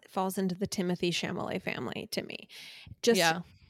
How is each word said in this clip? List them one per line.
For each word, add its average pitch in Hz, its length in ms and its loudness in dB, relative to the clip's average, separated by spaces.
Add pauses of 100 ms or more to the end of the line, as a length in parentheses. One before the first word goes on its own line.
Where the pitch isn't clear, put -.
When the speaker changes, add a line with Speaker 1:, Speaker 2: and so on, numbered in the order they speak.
Speaker 1:
falls 190 280 0
into 185 180 2
the 190 120 -2
Timothée 180 420 0
Chalamet - 520 -2
family - 500 -6
to - 120 -2
me. - 240 -12 (540)
Just 233 160 6
Speaker 2:
Yeah. 170 220 6 (300)